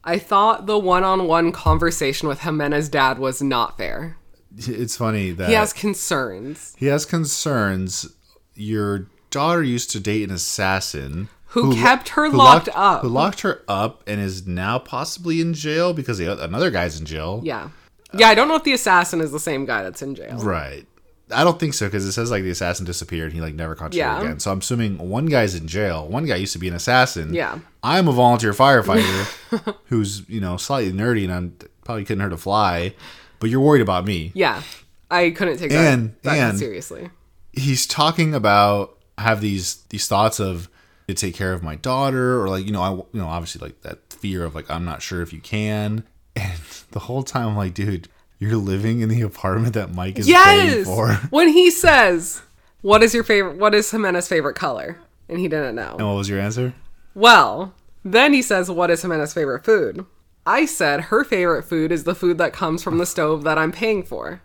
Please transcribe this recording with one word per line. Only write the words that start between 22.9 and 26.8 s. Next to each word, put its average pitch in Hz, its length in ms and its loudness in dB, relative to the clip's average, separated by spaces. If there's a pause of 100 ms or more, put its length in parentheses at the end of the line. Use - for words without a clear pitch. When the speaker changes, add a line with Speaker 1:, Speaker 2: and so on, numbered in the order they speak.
Speaker 2:
and 78 80 -10
he, 82 80 -8
like, 78 140 -8
never 80 200 -8
caught 80 180 -10
you 170 60 -2
Speaker 1:
Yeah. 135 220 -2
Speaker 2:
again. 226 180 -6
So 101 120 -4
I'm 95 80 -4
assuming 110 400 -4
one 98 260 -4
guy's 117 300 2
in 80 120 -8
jail. 82 400 -4
One 123 180 -4
guy 123 100 -2
used 95 180 -4
to 82 60 -10
be 92 80 -6
an 87 80 -6
assassin. 87 580 0